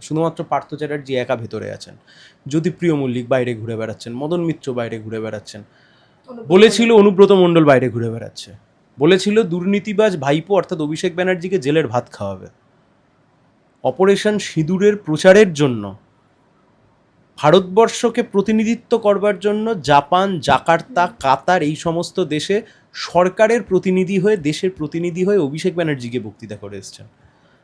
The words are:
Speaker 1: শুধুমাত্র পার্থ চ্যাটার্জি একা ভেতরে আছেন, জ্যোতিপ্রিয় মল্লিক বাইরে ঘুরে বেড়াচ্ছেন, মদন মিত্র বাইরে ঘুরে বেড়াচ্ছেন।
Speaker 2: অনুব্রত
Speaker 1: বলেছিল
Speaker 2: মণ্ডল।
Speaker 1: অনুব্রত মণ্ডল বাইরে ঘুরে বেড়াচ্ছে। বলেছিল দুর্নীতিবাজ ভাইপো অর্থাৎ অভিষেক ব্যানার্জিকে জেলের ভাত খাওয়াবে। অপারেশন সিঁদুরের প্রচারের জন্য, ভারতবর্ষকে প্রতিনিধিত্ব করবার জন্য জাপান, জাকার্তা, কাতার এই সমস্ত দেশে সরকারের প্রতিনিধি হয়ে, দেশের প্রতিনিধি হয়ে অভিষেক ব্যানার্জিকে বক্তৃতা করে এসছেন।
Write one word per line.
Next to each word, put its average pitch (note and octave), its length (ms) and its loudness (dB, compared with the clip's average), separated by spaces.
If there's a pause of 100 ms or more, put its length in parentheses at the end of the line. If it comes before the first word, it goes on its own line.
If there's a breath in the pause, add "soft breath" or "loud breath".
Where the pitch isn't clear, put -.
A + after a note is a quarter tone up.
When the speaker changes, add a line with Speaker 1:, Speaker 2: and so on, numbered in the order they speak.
Speaker 1:
শুধুমাত্র D#3+ 420 -4
পার্থ D3 300 -6
চ্যাটার্জি C#3+ 420 -8
একা B2 200 -4
ভেতরে G#2 360 -10
আছেন, G2 220 -18 (540 soft breath)
জ্যোতিপ্রিয় E3 460 -2
মল্লিক B2+ 340 -4
বাইরে B2 260 -2
ঘুরে A2 220 -10
বেড়াচ্ছেন, A2 380 -10
মদন D#3+ 300 -4
মিত্র D#3 280 -6
বাইরে A2+ 260 -6
ঘুরে A2 220 -10
বেড়াচ্ছেন। G#2+ 420 -12 (640 soft breath)
Speaker 2:
অনুব্রত - 220 -18
Speaker 1:
বলেছিল A3 440 6
Speaker 2:
মণ্ডল। G3+ 140 8
Speaker 1:
অনুব্রত G3 260 6
মণ্ডল F3 320 6
বাইরে B2+ 240 4
ঘুরে A#2 220 -4
বেড়াচ্ছে। G#2+ 420 -14 (460)
বলেছিল F#3+ 440 4
দুর্নীতিবাজ G3 760 -2
ভাইপো D3+ 380 -2
অর্থাৎ F3 260 -2
অভিষেক D#3+ 360 -4
ব্যানার্জিকে F#3 420 -2
জেলের D3 280 0
ভাত A#2+ 260 -4
খাওয়াবে। F#2+ 340 -12 (1400)
অপারেশন G3 540 0
সিঁদুরের F#3+ 580 0
প্রচারের F#3+ 560 4
জন্য, A#2 440 -2 (1400)
ভারতবর্ষকে G3+ 840 2
প্রতিনিধিত্ব A3 760 -2
করবার G3+ 400 0
জন্য G#3 420 -2
জাপান, E3 600 2
জাকার্তা, E3 800 0
কাতার D3 420 0
এই D3+ 140 -2
সমস্ত E3+ 440 -6
দেশে E3 420 -4 (300 soft breath)
সরকারের G#3 680 0
প্রতিনিধি F#3 560 0
হয়ে, G#3 180 2
দেশের D#3 340 -4
প্রতিনিধি E3+ 540 -6
হয়ে G3+ 140 2
অভিষেক D#3+ 380 -4
ব্যানার্জিকে B2+ 440 -4
বক্তৃতা G#2+ 360 -14
করে G2+ 220 -14
এসছেন। G#2+ 280 -20 (580 soft breath)